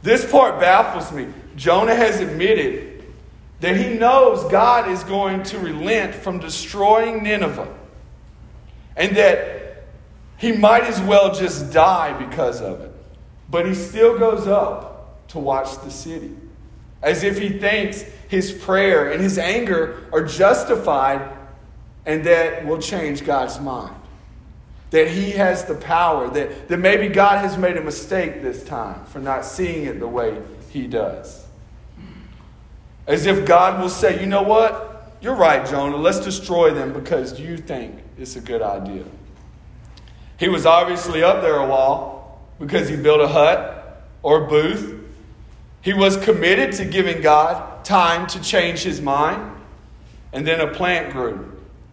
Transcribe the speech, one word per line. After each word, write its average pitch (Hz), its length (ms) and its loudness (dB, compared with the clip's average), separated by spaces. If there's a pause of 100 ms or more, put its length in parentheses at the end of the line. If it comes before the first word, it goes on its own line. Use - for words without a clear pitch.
This 226 260 2
part 240 300 4
baffles 180 520 2
me. 135 160 -10 (280)
Jonah 180 400 2
has 226 240 2
admitted 160 840 -2 (580)
that 180 160 0
he 233 200 -2
knows 247 540 4
God 226 380 4
is 185 140 -4
going 190 400 -4
to 202 160 -10
relent 185 540 -4
from 180 260 -8
destroying 208 840 0
Nineveh 196 500 -2 (1200)
and 190 180 0
that - 720 2 (520)
he 233 140 -2
might 214 320 6
as 226 180 -4
well 196 320 4
just 147 380 -6
die 160 420 4 (140)
because 120 340 -4
of 92 200 -10
it. - 100 -16 (580)
But 170 160 0
he 190 80 -2
still 226 460 2
goes 220 280 0
up - 840 -4
to 165 100 -10
watch 135 440 -4
the 143 60 -14
city, - 460 -14 (680)
as 156 220 0
if 196 160 0
he 196 200 -4
thinks 202 440 -2 (240)
his 190 240 -2
prayer 185 600 2
and 165 100 -2
his 190 160 0
anger 180 720 -2
are 160 120 2
justified 151 1080 0 (720)
and 156 200 -4
that 165 400 2
will 156 140 -4
change 151 460 -6
God's 139 340 -2
mind, 127 360 -10 (960)
that 160 160 6
he 196 240 -4
has 196 340 0
the - 100 -6
power, 170 540 0
that, - 380 -6
that 175 100 -2
maybe 196 300 2
God 202 320 4
has 196 180 -4
made 180 200 0
a 160 40 -4
mistake 156 600 -6
this 127 220 -8
time 110 420 -10
for - 140 -16
not 135 260 -4
seeing 165 400 -6
it 123 140 -8
the 117 80 -8
way 117 340 -4 (280)
he 131 180 -8
does. 110 560 -6 (1600)
As 151 200 0
if 196 180 2
God 185 340 6
will 185 100 -4
say, 185 300 0
"You 190 60 -6
know 196 160 0
what? - 800 0
You're 247 140 -4
right, 156 280 4
Jonah. 143 340 -4
Let's 180 220 2
destroy 170 520 2
them 135 200 -6
because 131 480 -6
you 165 180 -12
think 117 420 -12 (180)
it's 127 180 -16
a 123 60 -14
good 113 220 -4
idea." 98 400 -6 (1400)
He 170 80 0
was 160 180 0
obviously 170 580 2
up 190 180 4
there 156 160 2
a 139 100 0
while 135 720 -2 (200)
because 139 300 -2
he 156 60 -6
built 151 260 4
a 143 60 4
hut - 760 0 (200)
or 147 220 4
a - 20 -10
booth. 151 540 -2 (800)
He 190 120 -2
was 196 240 4
committed 196 600 2
to 196 80 -6
giving 170 360 -2
God 156 640 2
time 180 420 2
to 190 140 -10
change 170 400 -2
his 156 180 -6
mind. 151 560 -2 (800)
And 147 140 -6
then 165 120 0
a 151 80 -2
plant 180 460 -4
grew. 117 380 -8 (420)